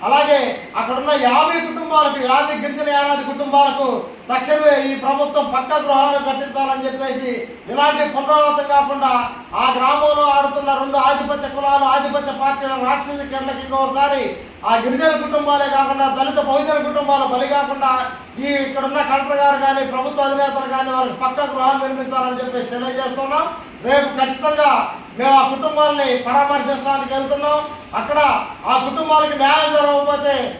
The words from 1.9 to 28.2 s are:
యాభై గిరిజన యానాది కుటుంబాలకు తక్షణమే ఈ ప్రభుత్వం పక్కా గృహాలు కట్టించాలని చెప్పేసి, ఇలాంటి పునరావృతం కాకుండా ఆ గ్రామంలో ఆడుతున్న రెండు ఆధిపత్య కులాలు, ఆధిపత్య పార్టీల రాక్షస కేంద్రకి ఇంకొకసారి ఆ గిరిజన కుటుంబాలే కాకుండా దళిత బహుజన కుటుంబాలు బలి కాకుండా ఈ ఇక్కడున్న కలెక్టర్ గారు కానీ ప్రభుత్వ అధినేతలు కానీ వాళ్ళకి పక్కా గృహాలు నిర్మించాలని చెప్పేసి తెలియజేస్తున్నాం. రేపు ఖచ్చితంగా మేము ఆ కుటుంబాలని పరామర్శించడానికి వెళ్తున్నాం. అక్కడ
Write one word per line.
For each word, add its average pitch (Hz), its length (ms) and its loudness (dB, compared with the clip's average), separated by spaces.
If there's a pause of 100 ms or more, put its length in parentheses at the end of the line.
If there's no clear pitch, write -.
యాభై 285 320 2
గిరిజన 294 320 -4
యానాది 285 360 2
కుటుంబాలకు 277 580 2 (420)
తక్షణమే 294 420 4 (180)
ఈ - 20 -2 (100)
ప్రభుత్వం 285 520 0
పక్కా 262 300 0
గృహాలు 277 440 4
కట్టించాలని 262 580 -2
చెప్పేసి, 262 440 -4 (420)
ఇలాంటి 294 300 2 (120)
పునరావృతం 294 580 2
కాకుండా 277 400 2 (500)
ఆ - 20 0 (120)
గ్రామంలో 294 480 2 (120)
ఆడుతున్న 277 340 0 (100)
రెండు 269 180 -2 (100)
ఆధిపత్య 277 480 -2
కులాలు, 277 380 2
ఆధిపత్య 277 380 -2 (100)
పార్టీల 277 320 -2 (140)
రాక్షస 285 320 -4 (120)
కేంద్రకి 269 340 -6
ఇంకొకసారి 269 580 0 (440)
ఆ 233 60 4 (100)
గిరిజన 294 300 2 (100)
కుటుంబాలే 285 520 0
కాకుండా 269 300 2 (120)
దళిత 269 300 0
బహుజన 294 300 0 (100)
కుటుంబాలు 277 440 0
బలి 254 220 0
కాకుండా 277 380 0 (520)
ఈ 285 40 -2 (160)
ఇక్కడున్న 269 360 -4 (100)
కలెక్టర్ 277 320 0
గారు 277 220 4
కానీ 269 180 2 (100)
ప్రభుత్వ 277 340 -2
అధినేతలు 277 480 -2
కానీ 262 220 -2
వాళ్ళకి 254 280 -2
పక్కా 262 280 -2
గృహాలు 269 320 0
నిర్మించాలని 262 580 -4
చెప్పేసి 247 320 -6
తెలియజేస్తున్నాం. 262 720 -4 (400)
రేపు 277 220 2 (100)
ఖచ్చితంగా 294 520 2 (480)
మేము 269 220 4
ఆ - 20 4 (100)
కుటుంబాలని 294 560 0 (180)
పరామర్శించడానికి 277 920 0
వెళ్తున్నాం. 285 420 0 (420)
అక్కడ 294 180 0 (520)